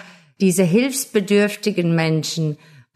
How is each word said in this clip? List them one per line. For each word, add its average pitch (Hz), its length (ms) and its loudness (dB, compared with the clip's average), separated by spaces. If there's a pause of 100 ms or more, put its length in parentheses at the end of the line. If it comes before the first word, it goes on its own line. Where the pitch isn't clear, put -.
(420)
diese 185 220 2
hilfsbedürftigen 202 1300 0
Menschen. 160 600 -2 (380)